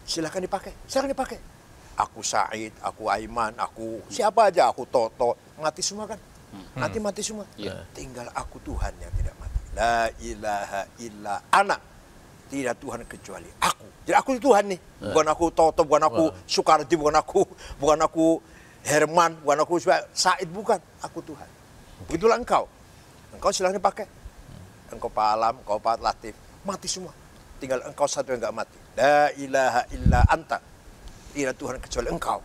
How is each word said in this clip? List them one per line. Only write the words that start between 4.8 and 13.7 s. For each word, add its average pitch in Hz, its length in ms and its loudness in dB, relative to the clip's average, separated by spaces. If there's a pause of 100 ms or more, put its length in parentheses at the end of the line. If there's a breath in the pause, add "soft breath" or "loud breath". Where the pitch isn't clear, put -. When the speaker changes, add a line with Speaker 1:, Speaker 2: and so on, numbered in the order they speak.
Speaker 1:
Toto. 120 480 0 (220)
Mati 156 260 -6
semua 202 240 -6
kan? 202 140 -12 (280)
Speaker 2:
Hmm. 95 160 -18 (140)
Speaker 1:
Mati, 127 200 -4
mati 107 240 -6
semua. 208 340 -8
Speaker 2:
Iya. 92 340 -10
Speaker 1:
Tinggal 123 400 -14
aku - 320 -10
Tuhan - 340 -6
yang - 160 -14
tidak - 240 -2
mati. - 220 -8 (140)
La 117 340 0 (140)
ilaha 104 640 -6 (160)
illa 104 380 -10 (140)
ana. 190 280 4 (680)
Tidak 127 320 -4
Tuhan 117 260 -12
kecuali 92 540 -16
aku. - 260 -2 (200)